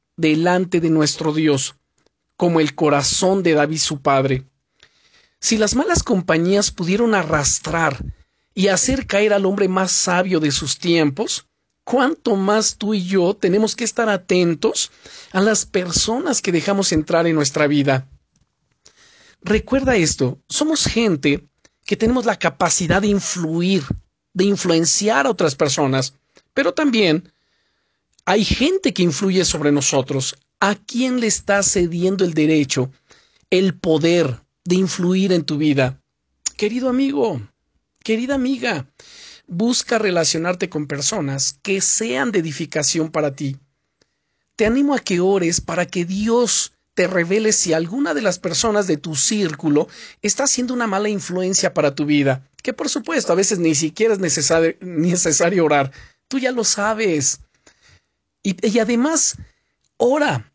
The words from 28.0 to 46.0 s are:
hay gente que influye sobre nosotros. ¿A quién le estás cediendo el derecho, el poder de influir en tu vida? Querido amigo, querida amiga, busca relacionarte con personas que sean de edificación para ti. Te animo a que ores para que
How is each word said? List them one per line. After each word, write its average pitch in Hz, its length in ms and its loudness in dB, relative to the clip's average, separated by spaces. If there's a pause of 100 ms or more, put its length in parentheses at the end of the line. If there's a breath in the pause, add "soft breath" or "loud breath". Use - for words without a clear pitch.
hay 196 220 2
gente 330 480 0
que 180 100 0
influye 185 400 0
sobre 147 300 0
nosotros. 135 640 -2 (240)
¿A 196 140 2
quién 247 440 -2
le 226 80 0
estás 202 420 0
cediendo 180 540 0
el 170 100 0
derecho, 147 560 2 (600 soft breath)
el 185 240 2
poder 160 640 0 (240)
de 175 120 0
influir 185 580 0
en 170 100 0
tu 147 140 -4
vida? 139 440 0 (540)
Querido 233 320 -2
amigo, 254 540 0 (600)
querida 247 340 -2
amiga, 247 520 -2 (580 loud breath)
busca 226 540 -2
relacionarte 180 720 -2
con 147 180 -6
personas 139 760 -4
que 196 200 -2
sean 240 500 -2
de 190 80 0
edificación 156 720 -4
para 151 240 -2
ti. 139 220 -6 (1000)
Te 214 100 2
animo 277 300 2
a - 40 -2
que 175 200 -2
ores 180 400 2
para 175 260 -2
que 175 200 -4